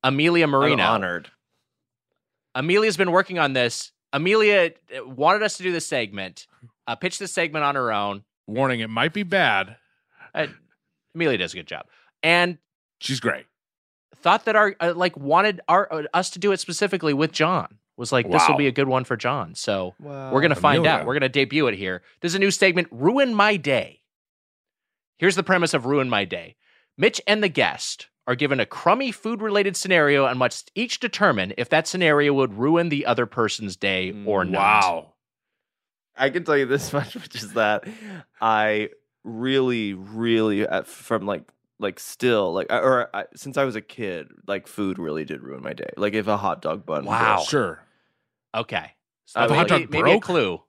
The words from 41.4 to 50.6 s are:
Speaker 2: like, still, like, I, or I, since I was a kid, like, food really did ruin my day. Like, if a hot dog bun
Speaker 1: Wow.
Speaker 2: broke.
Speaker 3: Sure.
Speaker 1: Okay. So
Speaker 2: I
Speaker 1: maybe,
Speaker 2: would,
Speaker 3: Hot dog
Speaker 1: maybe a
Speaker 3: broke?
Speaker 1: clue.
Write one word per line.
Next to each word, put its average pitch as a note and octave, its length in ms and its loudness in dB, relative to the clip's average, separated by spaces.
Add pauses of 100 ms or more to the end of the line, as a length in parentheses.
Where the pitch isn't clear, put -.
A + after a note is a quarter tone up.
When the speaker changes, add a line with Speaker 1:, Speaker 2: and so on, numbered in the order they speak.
Speaker 2:
like, G2+ 180 -6
still, G#2+ 560 0
like, F#2 160 -4
I, A#2 80 2
or B2 360 2
I, G2+ 100 -6 (100)
since C#3 240 -12
I C#3 60 2
was B2 120 -4
a G#2+ 40 -6
kid, F#2 480 -10 (180)
like, G2 220 -6
food F#2+ 300 -4
really D#2 260 -6
did C#2+ 180 -12
ruin C2 200 -14
my - 120 -8
day. - 220 -10
Like, G#2 180 -2
if G#2 140 -2
a G#2 80 2
hot G2 260 -4
dog E2 240 -6
bun D2+ 180 -4
Speaker 1:
Wow. A2 320 2
Speaker 2:
broke. E2 120 -2
Speaker 3:
Sure. G#2 320 -2 (760)
Speaker 1:
Okay. A2 380 -6 (340)
So - 140 -6
Speaker 2:
I - 20 4
Speaker 1:
maybe, A#2 80 2
Speaker 2:
would, - 80 4
Speaker 3:
Hot - 100 4 (120)
dog - 100 -10
Speaker 1:
maybe C#3 200 2
a - 40 8
Speaker 3:
broke? A3 80 2
Speaker 1:
clue. A2 460 0